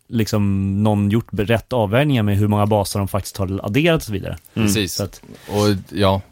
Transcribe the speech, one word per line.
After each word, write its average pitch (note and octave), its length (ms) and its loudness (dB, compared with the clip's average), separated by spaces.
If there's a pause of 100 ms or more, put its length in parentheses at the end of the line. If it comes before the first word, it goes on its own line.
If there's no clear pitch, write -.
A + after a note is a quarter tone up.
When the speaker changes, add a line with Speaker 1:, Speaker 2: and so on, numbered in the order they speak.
Speaker 1:
liksom G2+ 720 0
någon G2+ 260 2
gjort A#2 220 0
be-, G#2 120 -2
rätt A2+ 300 -2
avvägningar A#2+ 500 2
med G2+ 140 2
hur G#2 100 2
många G#2 180 2
baser G#2 340 0
de G2 80 -2
faktiskt - 300 -6
har F#2+ 280 -4
adderat D#3 360 2
och - 20 -10
så G#2+ 100 -10
vidare. F2+ 240 -6 (180)
Speaker 2:
Mm. A2 120 2
Speaker 3:
Precis. G2 260 -2
Speaker 1:
Så - 100 -4
att - 180 -12 (260)
Speaker 3:
Och, G#2 200 0 (220)
ja, F#2+ 320 2 (100)